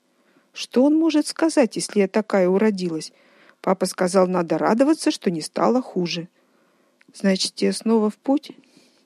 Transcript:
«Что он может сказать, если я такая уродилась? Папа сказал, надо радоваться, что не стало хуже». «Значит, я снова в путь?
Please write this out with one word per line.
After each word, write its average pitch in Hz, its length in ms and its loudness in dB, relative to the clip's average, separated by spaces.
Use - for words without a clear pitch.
«Что - 320 -2
он 294 120 4
может 311 320 2
сказать, 302 500 0
если - 240 -2
я 190 60 2
такая 196 420 0
уродилась? 185 640 -2
Папа 185 240 -2
сказал, 185 420 2
надо 175 300 -2
радоваться, 269 540 2
что - 200 -4
не 160 100 -6
стало 220 400 0
хуже». 170 460 -6
«Значит, - 480 -2
я 196 100 0
снова 220 380 0
в - 80 -10
путь? - 340 -2